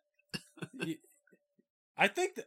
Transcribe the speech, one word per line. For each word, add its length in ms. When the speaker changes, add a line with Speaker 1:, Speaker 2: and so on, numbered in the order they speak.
Speaker 1:
<laughs> 520
Speaker 2:
Y-, 120
I 120
think, 260
that, 120